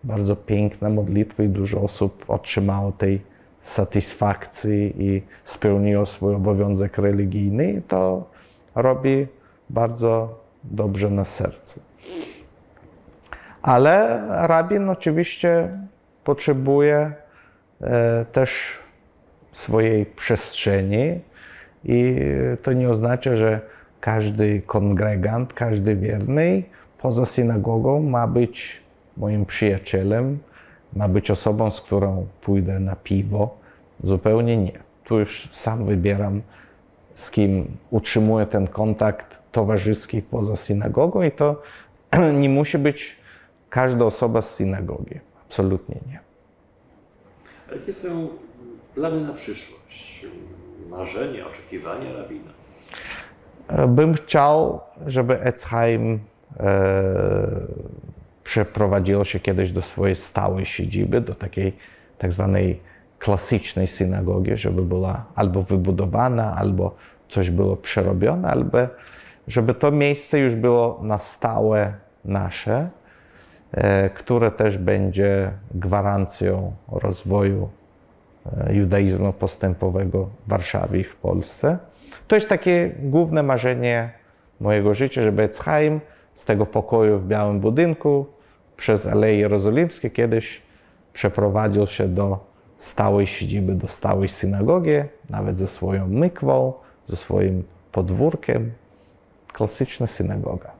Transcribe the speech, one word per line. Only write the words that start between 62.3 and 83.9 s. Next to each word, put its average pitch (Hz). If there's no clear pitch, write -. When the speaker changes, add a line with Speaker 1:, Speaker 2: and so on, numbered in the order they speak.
Speaker 1:
zwanej 95
klasycznej 98
synagogi, 95
żeby 98
była 92
albo 98
wybudowana, 98
albo 95
coś 90
było 95
przerobione, 98
albo 127
żeby 120
to 147
miejsce 143
już 127
było 117
na 107
stałe 107
nasze, 101
e, 98
które 117
też 104
będzie 98
gwarancją 95
rozwoju, 98
e, 101
judaizmu 98
postępowego 92
w 107
Warszawie 95
i 95
w -
Polsce. 92
To 214
jest 214
takie 175
główne 156
marzenie 123